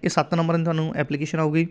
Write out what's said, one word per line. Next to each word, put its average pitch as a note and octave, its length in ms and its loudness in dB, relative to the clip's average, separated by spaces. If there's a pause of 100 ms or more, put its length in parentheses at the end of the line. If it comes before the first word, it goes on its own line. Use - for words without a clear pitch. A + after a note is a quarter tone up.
ਇਹ - 60 2
ਸੱਤ - 240 0
ਨੰਬਰਾਂ E3 260 2
ਦੀ E3 60 0
ਤੁਹਾਨੂੰ D#3+ 300 -2
ਐਪਲੀਕੇਸ਼ਨ D3 440 -2
ਆਊਗੀ। D#3+ 320 2